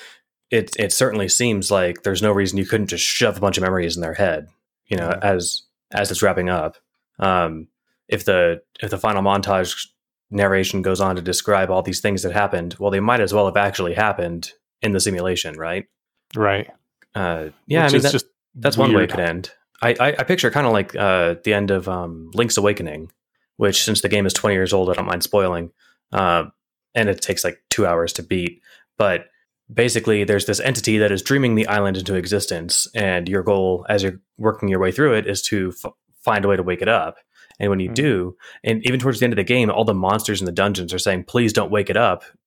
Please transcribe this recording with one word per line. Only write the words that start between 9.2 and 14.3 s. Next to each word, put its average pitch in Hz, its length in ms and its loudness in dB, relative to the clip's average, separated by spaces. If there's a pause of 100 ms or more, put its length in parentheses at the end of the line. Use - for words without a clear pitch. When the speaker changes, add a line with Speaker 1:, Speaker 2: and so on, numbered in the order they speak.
Speaker 1:
montage 98 640 0 (440)
narration 98 520 0
goes 92 180 0
on 95 160 0
to 90 60 -8
describe 95 480 0
all 92 120 2
these 92 180 -6
things 98 220 -2
that 90 100 -4
happened, 95 460 -2
well, 98 120 0
they 98 100 0
might 117 200 2
as 98 120 0
well 104 140 4
have 95 100 0
actually 95 380 0
happened 90 580 -2 (300)